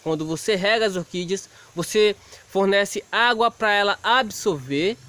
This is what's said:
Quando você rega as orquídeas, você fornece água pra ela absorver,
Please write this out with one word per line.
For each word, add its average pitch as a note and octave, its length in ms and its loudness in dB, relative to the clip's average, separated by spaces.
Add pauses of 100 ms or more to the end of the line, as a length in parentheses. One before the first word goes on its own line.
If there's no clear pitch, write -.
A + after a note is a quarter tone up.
Quando D#3 240 -2
você E3 300 -2
rega G#3+ 280 2
as F#3+ 120 -2
orquídeas, F3+ 520 -6 (280)
você G#3 400 2 (320)
fornece G3 640 0
água A#3 400 2
pra A3 180 0
ela G3+ 320 2
absorver, G3 920 -2 (120)